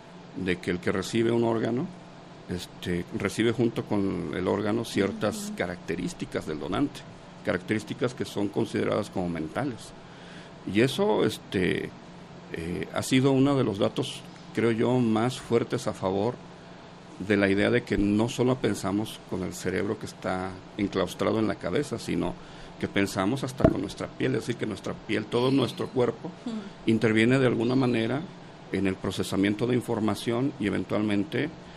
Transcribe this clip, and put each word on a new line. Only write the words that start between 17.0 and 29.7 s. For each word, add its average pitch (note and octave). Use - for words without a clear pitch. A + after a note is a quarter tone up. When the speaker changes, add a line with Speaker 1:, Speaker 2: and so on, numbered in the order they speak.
Speaker 1:
de G2
la G2
idea G#2
de A#2+
que G2+
no G#2
solo B2+
pensamos G#2
con F#2
el F2+
cerebro F#2+
que -
está F#2
enclaustrado G2
en A2
la F#2
cabeza, A#2
sino F2
que G2+
pensamos G2+
hasta C3
con G2
nuestra -
piel, B2+
es -
decir, A#2+
que A#2
nuestra G2+
piel, G#2
todo A#2+
nuestro A#2+
cuerpo, B2
Speaker 2:
Ujú. A3+
Speaker 1:
interviene A2+
de B2+
alguna A#2
manera A#2+
en F#2+
el F#2+
procesamiento G2+
de B2